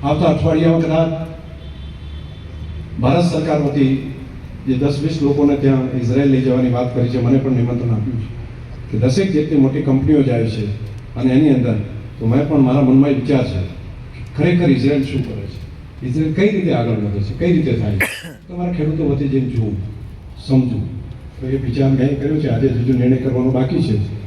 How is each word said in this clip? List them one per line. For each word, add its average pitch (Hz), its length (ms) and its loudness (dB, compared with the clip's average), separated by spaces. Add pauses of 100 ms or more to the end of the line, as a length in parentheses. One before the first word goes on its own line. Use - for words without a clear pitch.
આવતા 151 220 2
અઠવાડિયામાં 165 560 4
કદાચ 160 280 2 (1900)
ભારત 139 240 4
સરકાર 151 380 0
વતી 135 520 2 (540)
જે 131 60 2
દસ 143 300 0
વીસ 160 180 -2
લોકોને 143 340 2
ત્યાં 135 420 0
ઇઝરાયલ 127 320 2
લઈ 131 120 4
જવાની 127 280 2
વાત 123 260 0
કરી - 140 0
છે, 127 120 0
મને 127 160 4
પણ 135 140 0
નિમંત્રણ 120 400 0
આપ્યું 110 300 -2
છે - 60 -8 (640)
કે 107 160 2
દસેક 185 240 2
જેટલી 151 260 2
મોટી 135 240 4
કંપનીઓ 135 420 2
જાય 117 260 0
છે 104 160 -4 (500)
અને 127 180 0
એની 147 160 6
અંદર 120 260 2 (440)
તો 113 80 -2
મેં 143 220 2
પણ, 151 80 2
મારા 131 240 4
મનમાં 135 300 6
એ - 20 2
વિચાર 135 300 2
છે - 160 -2
કે - 840 -8
ખરેખર 170 260 4
ઇઝરાયલ 135 340 2
શું 120 220 -2
કરે 104 220 -8
છે, - 600 -12
ઇઝરાયલ 156 260 0
કઈ 202 260 2
રીતે 165 140 0
આગળ 117 180 0
વધે 101 280 -2
છે, - 200 -4
કઈ 170 140 2
રીતે 127 200 2
થાય 104 220 -2
છે, 95 100 0 (420)
તો 175 80 -12
મારા 175 180 -4
ખેડૂતો 151 360 -2
વતી 139 180 0
જઈને 131 220 0
જોવું, 107 280 -2 (680)
સમજવું. 120 420 2 (520)
તો 131 60 -6
એ 135 100 -2
વિચાર 135 320 0
મેં 135 300 2
કર્યો 151 200 0
છે. 139 80 -2
આજે 120 200 2
હજુ 120 260 2
નિર્ણય 123 220 4
કરવાનો 127 360 0
બાકી 131 300 0
છે 113 160 0 (300)